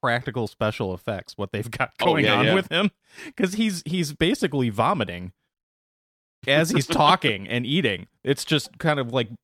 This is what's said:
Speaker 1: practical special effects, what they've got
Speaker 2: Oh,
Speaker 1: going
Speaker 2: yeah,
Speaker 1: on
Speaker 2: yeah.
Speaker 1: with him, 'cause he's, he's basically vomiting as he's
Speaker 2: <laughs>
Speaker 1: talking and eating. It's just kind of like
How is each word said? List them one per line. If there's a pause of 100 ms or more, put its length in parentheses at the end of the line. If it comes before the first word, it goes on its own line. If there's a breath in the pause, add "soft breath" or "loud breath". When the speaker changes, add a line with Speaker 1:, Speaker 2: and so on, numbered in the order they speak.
Speaker 1:
practical
special
effects,
what
they've
got (100)
Speaker 2:
Oh,
Speaker 1:
going
Speaker 2:
yeah,
Speaker 1:
on
Speaker 2:
yeah.
Speaker 1:
with
him, (440 loud breath)
'cause
he's,
he's
basically
vomiting (1120)
as
he's
Speaker 2:
<laughs>
Speaker 1:
talking
and
eating. (160)
It's
just
kind
of
like (140)